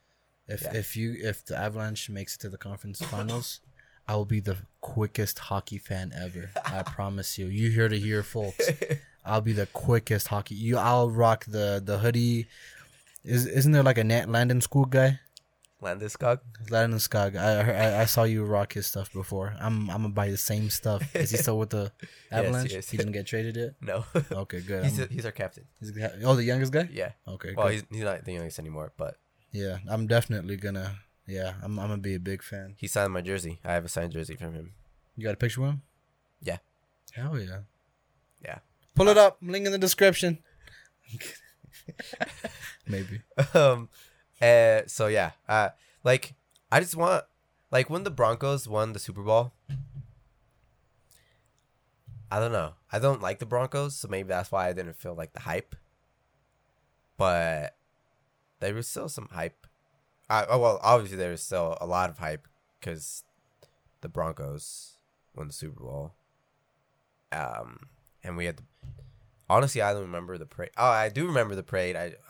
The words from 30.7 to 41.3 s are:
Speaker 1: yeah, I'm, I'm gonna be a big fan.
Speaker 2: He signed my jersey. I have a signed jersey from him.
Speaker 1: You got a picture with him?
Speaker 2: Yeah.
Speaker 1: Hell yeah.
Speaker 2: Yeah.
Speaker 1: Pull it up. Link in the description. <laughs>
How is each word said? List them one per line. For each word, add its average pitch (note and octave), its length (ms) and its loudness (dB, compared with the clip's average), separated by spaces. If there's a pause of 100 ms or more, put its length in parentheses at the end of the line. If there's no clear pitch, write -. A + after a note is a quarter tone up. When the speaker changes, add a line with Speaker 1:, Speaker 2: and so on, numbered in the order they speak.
Speaker 1:
yeah, F#2 360 -6
I'm, G#2 160 -6
I'm G2+ 100 -4
gonna G#2 140 -4
be G2 120 -2
a F2+ 60 -4
big F#2+ 220 -6
fan. G2 340 -14
Speaker 2:
He G2+ 120 -10
signed G2+ 240 0
my F#2 80 -2
jersey. F2 440 -6
I F2 80 -2
have F2 120 0
a E2 40 -10
signed E2+ 240 -6
jersey D#2+ 220 -8
from E2 200 -10
him. E2 180 -14 (440)
Speaker 1:
You A2 80 -10
got G#2+ 100 -2
a - 20 -8
picture A#2+ 240 -2
with C3+ 100 0
him? C#3+ 120 -4 (600)
Speaker 2:
Yeah. E2+ 160 -6 (540)
Speaker 1:
Hell C#3 260 -6
yeah. F#2+ 220 -10 (840)
Speaker 2:
Yeah. - 140 -12 (360)
Speaker 1:
Pull G3 140 6
it G#3 100 10
up. G3+ 220 10
Link F#3 260 -4
in G3 60 0
the G3 60 0
description. F#3 600 4 (720)
<laughs> - 60 -8 (1700)